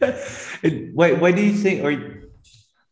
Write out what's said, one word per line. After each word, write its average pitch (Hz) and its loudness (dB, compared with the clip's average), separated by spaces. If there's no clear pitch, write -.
<laughs> - -4
It, 147 -2
why, 165 4
why 175 4
do 185 2
you 208 4
think, 190 0
or 147 0